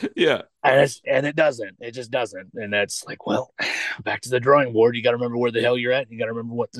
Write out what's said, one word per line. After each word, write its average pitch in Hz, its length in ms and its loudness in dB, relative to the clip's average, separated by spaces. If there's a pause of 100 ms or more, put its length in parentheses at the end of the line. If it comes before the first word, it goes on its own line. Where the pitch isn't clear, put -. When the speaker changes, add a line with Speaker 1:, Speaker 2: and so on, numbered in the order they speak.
Speaker 1:
<laughs> - 140 -8
Yeah. 135 260 2 (200)
Speaker 2:
And 139 180 6
it's, 143 260 2
and 135 200 0
it 147 100 -4
doesn't. 117 440 0
It 120 120 -10
just 117 180 -12
doesn't. 104 440 -6
And 107 180 -8
that's 101 320 -2
like, - 220 -12
well, 104 260 -2 (260)
<sighs> - 240 -8
back 104 200 -6
to 123 80 -14
the 123 100 0
drawing 135 320 4
board. 117 240 4
You 113 60 -4
gotta 120 140 2
remember 120 200 -4
where 120 160 0
the 113 80 0
hell 120 160 2
you're 123 160 -2
at. 127 180 -2
You 113 80 -14
gotta 113 140 -4
remember 117 220 -8
what, 117 260 -4